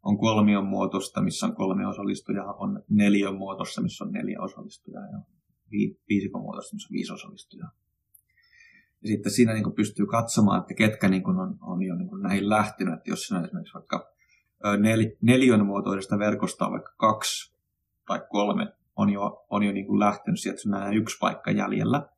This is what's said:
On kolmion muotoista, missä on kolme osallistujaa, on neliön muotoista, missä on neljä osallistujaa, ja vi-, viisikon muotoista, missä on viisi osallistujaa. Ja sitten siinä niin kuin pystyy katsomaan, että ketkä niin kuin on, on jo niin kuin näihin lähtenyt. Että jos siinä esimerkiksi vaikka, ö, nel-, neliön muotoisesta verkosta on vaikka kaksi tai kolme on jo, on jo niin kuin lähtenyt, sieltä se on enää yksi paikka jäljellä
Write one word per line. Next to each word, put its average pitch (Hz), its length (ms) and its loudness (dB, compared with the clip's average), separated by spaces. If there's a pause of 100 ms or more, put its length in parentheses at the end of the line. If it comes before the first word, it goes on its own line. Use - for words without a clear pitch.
On 101 160 0
kolmion 104 480 4
muotoista, 95 560 -2
missä 95 240 -2
on - 80 -2
kolme 95 320 -2
osallistujaa, 101 680 -4
on 101 340 -6
neliön 101 460 4
muotoista, 95 480 -8
missä - 220 -6
on - 80 -8
neljä - 280 -6
osallistujaa, - 680 -14
ja 104 120 -14 (520)
vi-, 104 280 -2 (100)
viisikon 98 340 -2
muotoista, - 320 -12
missä - 160 -14
on - 20 -8
viisi - 200 -4
osallistujaa. - 580 -16 (1300)
Ja 107 40 -6
sitten 104 240 -2
siinä 117 200 6
niin 110 120 -2
kuin - 100 -4
pystyy 104 320 0
katsomaan, 104 540 2
että - 140 -12
ketkä 107 340 2
niin 92 140 2
kuin 92 160 0
on, 92 220 -6
on 90 220 -6
jo 92 120 -4
niin 90 140 -6
kuin 98 140 -10
näihin 98 260 0
lähtenyt. 104 460 0
Että - 160 -10
jos - 160 -4
siinä 87 180 -4
esimerkiksi - 300 -10
vaikka, - 380 -8 (540)
ö, 104 100 2
nel-, 110 440 4
neliön 120 460 8
muotoisesta 98 520 -2
verkosta 101 480 0
on - 60 -4
vaikka - 240 -10
kaksi - 580 -2 (520)
tai - 220 -4
kolme 104 440 0 (240)
on 101 140 4
jo, 101 400 -4
on 104 120 2
jo 101 100 2
niin 98 140 -4
kuin 104 140 2
lähtenyt, - 400 0
sieltä - 220 -6
se 107 60 -2
on 98 60 0
enää 98 160 -4
yksi 107 300 0
paikka - 300 -2
jäljellä 104 680 0